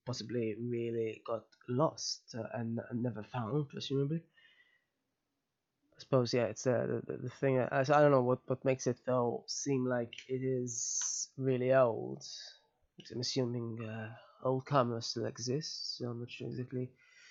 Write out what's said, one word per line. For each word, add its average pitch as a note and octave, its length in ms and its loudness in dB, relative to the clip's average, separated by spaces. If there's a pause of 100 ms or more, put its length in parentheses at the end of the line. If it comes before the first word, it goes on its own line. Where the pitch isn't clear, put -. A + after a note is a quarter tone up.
possibly A2+ 560 -4
really A#2 640 -2
got A2+ 180 -4 (240)
lost, - 540 0 (160)
uh, A2 60 -4 (100)
and, A#2 260 -4 (100)
and A#2+ 120 -2
never G#2+ 220 -4
found, C3 440 -4
presumably. C#3+ 540 -2 (1700)
I - 40 -20
suppose, B2 340 2
yeah, A#2+ 100 4
it's, G#2+ 220 -2
uh, B2 200 4
the, A#2 260 -4
the, B2 100 -6
the B2 80 -6
thing, C3+ 280 2
uh, B2 140 2
I, C#3 120 2
so C#3+ 100 4
I D3 60 8
don't D3 100 10
know C3 120 8
what, B2+ 240 2
what - 180 -2
makes C3 220 2
it, B2 200 2
though, B2 400 2
seem C3 400 0
like A#2+ 280 -2 (140)
it C3 140 -2
is B2 920 -2
really B2+ 360 2
old. B2+ 520 4 (880)
I'm A#2+ 80 -4
assuming, A#2 640 -2
uh, A2 260 -8 (340)
old C3 220 2
cameras A#2+ 400 2
still A2+ 200 -4
exist, B2+ 720 -6
so B2 100 -6
I'm A#2+ 120 -6
not A#2+ 100 -10
sure - 180 -10
exactly B2+ 420 -6 (400)